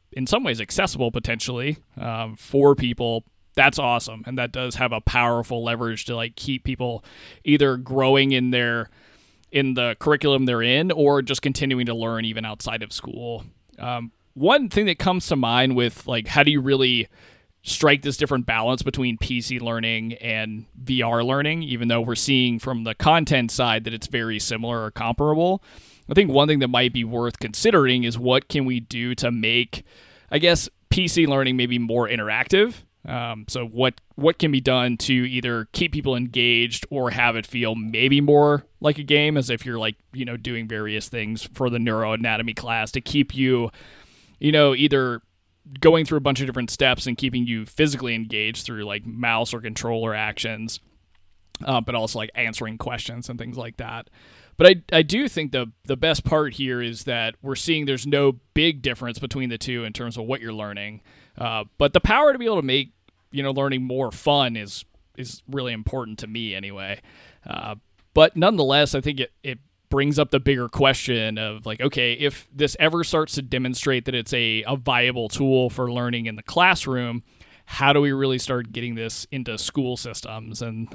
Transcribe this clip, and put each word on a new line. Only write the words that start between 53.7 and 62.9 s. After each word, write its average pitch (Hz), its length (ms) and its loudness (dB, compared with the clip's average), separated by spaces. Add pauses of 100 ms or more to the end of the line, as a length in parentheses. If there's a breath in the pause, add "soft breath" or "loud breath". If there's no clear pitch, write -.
that. 117 320 -12 (480 soft breath)
But 180 100 12
I, 175 300 6
I 160 40 8
do 208 260 0
think 156 240 -6
the, 123 200 -4 (140)
the 135 120 -2
best 160 260 0
part 151 300 0
here 127 280 -4
is 117 220 -6
that 117 380 -4
we're 135 140 -6
seeing 156 300 0
there's 135 220 -2
no 139 320 4 (140)
big 151 280 2
difference 120 380 -6
between 131 300 -6
the 117 80 -6
two 120 260 -6
in 107 100 -8
terms 117 240 -8
of 113 80 -8
what 127 160 -4
you're 113 120 -8
learning. 104 480 -10 (360 soft breath)
Uh, 113 280 -4 (120)
but 143 160 4
the 180 60 4
power 277 320 6
to 262 80 -2
be 240 60 -4
able 220 100 2
to 156 100 2
make, 131 260 0 (400)